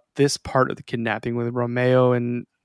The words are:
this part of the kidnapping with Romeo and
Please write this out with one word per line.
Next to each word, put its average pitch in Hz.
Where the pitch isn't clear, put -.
this 139
part -
of -
the -
kidnapping 117
with 120
Romeo 123
and 120